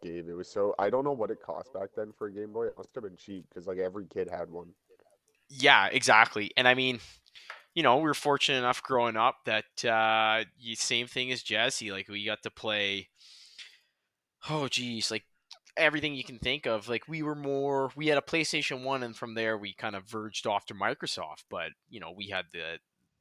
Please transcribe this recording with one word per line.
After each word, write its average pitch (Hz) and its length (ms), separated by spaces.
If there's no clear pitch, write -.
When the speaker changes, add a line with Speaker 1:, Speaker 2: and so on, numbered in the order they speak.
Speaker 1:
gave. 85 260
It 85 60
was 90 180
so, 101 280
I 101 100
don't 127 140
know 143 80
what 107 200
it 104 100
cost - 320
back 98 220
then 107 220
for 107 100
a 101 60
Game 104 180
Boy. 113 160
It 98 100
must 92 180
have 127 80
been 92 120
cheap, 95 380
'cause, 90 140
like, 92 100
every 92 300
kid 92 220
had 87 200
one. 85 240
Speaker 2:
Yeah, 131 380
exactly. 113 720
And 123 100
I 127 60
mean, 127 260
you 170 80
know, 127 140
we 156 60
were 151 100
fortunate 143 440
enough 123 240
growing 117 360
up 120 180
that, 110 400
uh, 110 580
y-, 117 120
same 120 340
thing 127 240
as 123 120
Jesse. 110 480
Like, 98 160
we 104 180
got 107 180
to 113 80
play, 101 580
oh, 151 180
geez, 120 440
like, 110 140
everything 151 380
you 127 80
can 120 160
think 135 260
of. 113 240
Like, 117 180
we 156 160
were 151 120
more, 139 600
we 151 120
had 147 100
a 139 40
PlayStation 147 640
one, 131 200
and 117 120
from 117 200
there 110 220
we 101 160
kind 107 220
of 95 100
verged 107 420
off 101 200
to 113 60
Microsoft. 101 760
But, 82 220
you 110 100
know, 82 120
we 98 180
had 92 220
the, 82 280